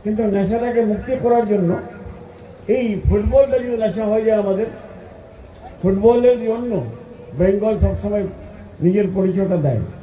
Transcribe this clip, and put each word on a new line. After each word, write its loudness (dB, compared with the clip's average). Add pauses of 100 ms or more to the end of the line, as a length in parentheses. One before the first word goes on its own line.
কিন্তু -2
নেশাটাকে 0
মুক্তি -2 (100)
করার 2
জন্য 2 (920)
এই 0
ফুটবলটা 4
যদি -2
নেশা -2
হয়ে 2
যায় 4
আমাদের, 0 (1160)
ফুটবলের 4
জন্য -2 (520)
বেঙ্গল 2
সবসময় 0 (580)
নিজের 2 (100)
পরিচয়টা 0
দেয়। 0 (240)